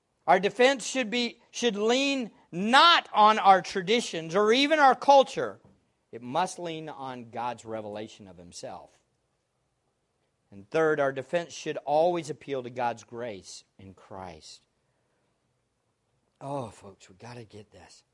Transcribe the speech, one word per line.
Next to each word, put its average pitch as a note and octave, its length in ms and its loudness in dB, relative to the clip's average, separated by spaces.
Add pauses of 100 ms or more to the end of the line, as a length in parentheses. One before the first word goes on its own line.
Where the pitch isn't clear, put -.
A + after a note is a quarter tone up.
(240)
Our F3+ 140 6
defense A#3+ 480 0
should B3+ 240 -4
be, A#3+ 300 -4 (100)
should A#3 240 -2
lean B3+ 560 0 (220)
not C4 600 4
on G#3+ 260 6
our F#3 240 6
traditions F3 720 -2
or G#3 160 4
even C#4+ 260 2
our C4 160 8
culture. B3 640 2 (540)
It A#2 100 -16
must E3 360 -4
lean D#3+ 300 -10
on B2+ 420 -14
God's A#2 340 -10
revelation G#2+ 640 -12
of F2 80 -20
himself. F2 540 -18 (1600)
And G2+ 200 -20
third, D#3 300 0
our C3+ 120 0
defense C#3 400 -6
should - 260 -10
always D#3+ 520 -2
appeal C#3 320 -8
to A#2+ 80 -12
God's A#2+ 340 -6
grace A#2 600 -14 (140)
in F#2+ 160 -20
Christ. F#2 640 -18 (1800)
Oh, C#3 280 -8
folks, G2 400 -20
we F#2 80 -20
gotta A#2 280 -18
get G#2 260 -20
this. - 320 -20 (120)